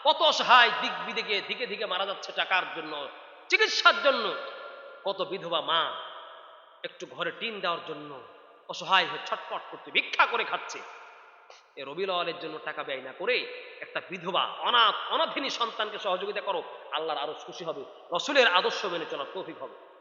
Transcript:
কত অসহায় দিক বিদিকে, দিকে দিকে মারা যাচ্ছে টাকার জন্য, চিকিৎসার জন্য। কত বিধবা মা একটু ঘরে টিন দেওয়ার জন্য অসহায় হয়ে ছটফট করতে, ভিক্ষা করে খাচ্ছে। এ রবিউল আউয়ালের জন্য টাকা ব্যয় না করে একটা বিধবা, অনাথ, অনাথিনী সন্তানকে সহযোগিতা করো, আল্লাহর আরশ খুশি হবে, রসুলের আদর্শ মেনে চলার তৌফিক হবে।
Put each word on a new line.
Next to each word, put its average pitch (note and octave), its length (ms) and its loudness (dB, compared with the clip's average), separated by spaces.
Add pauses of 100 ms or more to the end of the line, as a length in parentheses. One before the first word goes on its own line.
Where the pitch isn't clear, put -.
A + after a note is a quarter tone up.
কত D4+ 120 6
অসহায় B3 560 8 (100)
দিক A#3+ 100 -2 (140)
বিদিকে, G#3 420 -2
দিকে - 200 -4
দিকে G#3 180 -4
মারা F#3 200 -2
যাচ্ছে - 260 -8
টাকার F3+ 320 2 (120)
জন্য, D3+ 320 -8 (400)
চিকিৎসার F#4 560 6
জন্য। B3 320 4 (720)
কত F#3 160 -2
বিধবা E3+ 400 -2
মা D3 320 2 (880)
একটু F3 220 -10
ঘরে D#3+ 340 -6
টিন G#3+ 200 -6
দেওয়ার F3 280 -2
জন্য D3 340 -10 (480)
অসহায় F3 360 2
হয়ে D3 200 -4
ছটফট - 360 -6 (100)
করতে, D3 200 -14
ভিক্ষা - 340 4
করে A3+ 180 0
খাচ্ছে। - 360 -6 (960)
এ C#3 80 -12
রবিউল E3 260 -4
আউয়ালের E3+ 300 0
জন্য D#3 260 -8
টাকা D3+ 180 -4
ব্যয় C#3 180 -4
না C3 100 -10
করে G3+ 260 0 (440)
একটা - 280 -6
বিধবা, E3+ 400 0 (100)
অনাথ, G#3+ 520 4
অনাথিনী C#4 380 0
সন্তানকে G#3+ 500 -4
সহযোগিতা G3 420 -2
করো, F#3 220 -2 (280)
আল্লাহর D3+ 280 -2
আরশ D3 260 -6
খুশি F3 180 -10
হবে, C#3+ 220 -6 (260)
রসুলের B3 360 6
আদর্শ G3 380 4
মেনে E3+ 260 -2
চলার D3 220 -4
তৌফিক C#3+ 300 -8
হবে। C3 120 -12 (260)